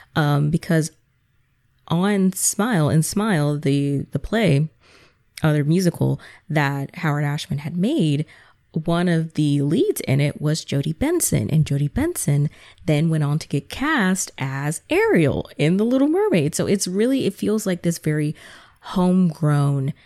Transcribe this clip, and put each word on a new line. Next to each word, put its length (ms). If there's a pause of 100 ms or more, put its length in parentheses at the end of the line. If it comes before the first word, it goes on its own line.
(140)
Um, 360
because 420 (960)
on 440
Smile, 560
in 140
Smile, 560
the, 540
the 60
play, 520 (720)
other 220
musical 560 (280)
that 480
Howard 280
Ashman 340
had 180
made, 480 (480)
one 360
of 260
the 280
leads 400
in 180
it 200
was 240
Jodi 280
Benson, 580
and 160
Jodi 220
Benson 600 (380)
then 220
went 160
on 160
to 80
get 200
cast 720
as 500
Ariel 720
in 180
The 80
Little 220
Mermaid. 480
So 140
it's 180
really, 400
it 80
feels 320
like 160
this 160
very 380 (440)
homegrown 1120 (140)